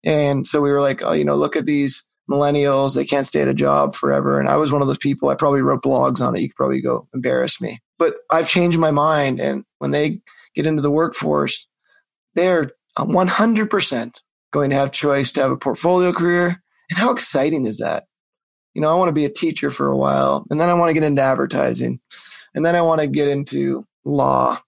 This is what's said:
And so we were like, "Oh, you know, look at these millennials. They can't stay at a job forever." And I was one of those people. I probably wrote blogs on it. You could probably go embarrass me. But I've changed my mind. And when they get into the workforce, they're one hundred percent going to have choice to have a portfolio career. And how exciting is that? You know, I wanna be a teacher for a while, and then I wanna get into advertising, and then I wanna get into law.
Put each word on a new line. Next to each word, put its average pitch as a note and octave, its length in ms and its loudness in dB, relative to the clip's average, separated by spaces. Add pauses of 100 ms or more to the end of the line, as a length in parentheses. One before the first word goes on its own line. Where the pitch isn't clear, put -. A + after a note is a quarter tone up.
And D3 420 2
so D3+ 140 0
we C#3+ 100 2
were C#3+ 120 2
like, C3+ 200 0
"Oh, D#3+ 120 0
you D3+ 100 0
know, C#3+ 100 2
look D3 220 -2
at D3+ 80 -2
these C#3+ 400 -2 (260)
millennials. C#3 640 2
They C3+ 120 -2
can't C#3 200 -2
stay D3+ 140 -2
at C3+ 80 0
a - 60 0
job C#2 400 2
forever." C#2 440 0
And C#2 120 0
I C#3+ 60 2
was D3+ 140 0
one C#3+ 120 0
of C#3 40 0
those C3+ 120 -2
people. C#3 320 -2
I C3+ 40 2
probably C#3 280 0
wrote C3+ 200 0
blogs C3 380 0
on B2 160 0
it. E2+ 60 -2
You - 80 -4
could - 60 -20
probably C3+ 260 0
go B2 320 -4
embarrass B2+ 440 -2
me. A2+ 220 -10 (180)
But E3 180 0 (140)
I've E3 180 2
changed F3 300 2
my D#3+ 120 2
mind. C#3+ 500 2
And C#3 240 -4 (140)
when C#3+ 140 -4
they D3 280 -2 (340)
get D3+ 120 -2
into D#3 160 0
the C#3+ 80 0
workforce, D3 760 -2 (680)
they're E3+ 380 2 (280)
one F#3 280 2
hundred G#3+ 420 2
percent A#2+ 500 -4 (320)
going C#3+ 180 0
to C#3 60 0
have C#3 160 0
choice C#3 400 0
to D3 80 -2
have C3+ 120 2
a C3+ 40 -2
portfolio F3+ 560 0
career. F3 500 0 (280)
And F3 80 -4
how A#3+ 140 2
exciting D3+ 520 -2
is G#2+ 140 -4
that? D#2 260 -4 (680)
You D3+ 80 -2
know, D3+ 80 2
I E3 40 4
wanna F3+ 180 2
be D3 120 2
a C#3+ 60 0
teacher C#3+ 420 -4
for C#3 160 -2
a C3+ 80 0
while, C3+ 540 0
and D3+ 100 0
then E3+ 80 2
I F3 60 4
wanna E3+ 180 2
get D#3+ 100 2
into C#3+ 180 2
advertising, C3 800 -2 (560)
and D3 100 -2
then E3+ 120 2
I E3+ 60 2
wanna D#3+ 260 2
get C#3+ 180 0
into C#3 580 -4 (200)
law. C3+ 640 0